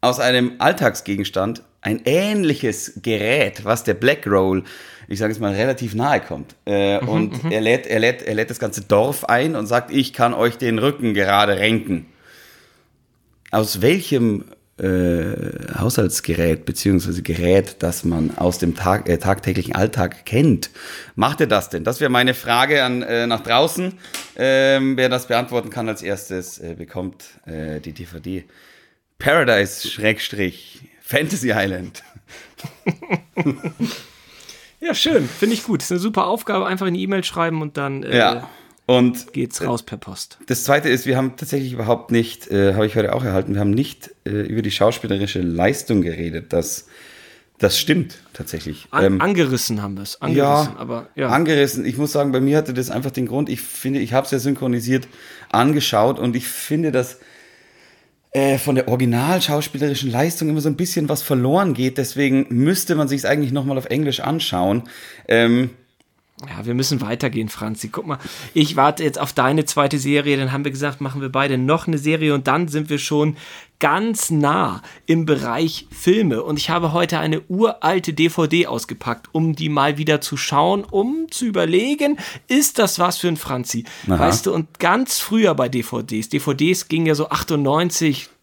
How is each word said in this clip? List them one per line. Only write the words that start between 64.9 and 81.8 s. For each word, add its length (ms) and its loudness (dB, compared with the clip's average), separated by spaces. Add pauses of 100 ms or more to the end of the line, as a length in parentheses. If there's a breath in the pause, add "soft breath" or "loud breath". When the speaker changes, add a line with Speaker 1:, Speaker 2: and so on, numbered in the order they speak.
Speaker 1:
Ähm, 420 4 (800)
Speaker 2:
Ja, 160 -12
wir 80 -4
müssen 260 0
weitergehen, 480 -2
Franzi. 400 -8
Guck 200 -8
mal, 120 -6 (340 loud breath)
ich 220 2
warte 300 4
jetzt 120 -2
auf 140 -4
deine 320 2
zweite 360 0
Serie. 360 0
Dann 160 -2
haben 140 -4
wir 60 -4
gesagt, 280 -6
machen 220 -6
wir 80 -6
beide 280 0
noch 300 0
eine 100 0
Serie 360 0
und 140 0
dann 200 2
sind 220 -4
wir 80 -2
schon 400 0 (420 loud breath)
ganz 520 0
nah 500 2 (240 loud breath)
im 200 2
Bereich 640 -2
Filme. 520 2
Und 160 -4
ich 100 -4
habe 220 0
heute 280 0
eine 280 0
uralte 640 0
D 180 4
V 180 0
D 200 2
ausgepackt, 640 -6
um 240 0
die 140 -4
mal 280 2
wieder 220 2
zu 160 -8
schauen, 480 0
um 480 -2
zu 140 -6
überlegen, 720 2 (320 loud breath)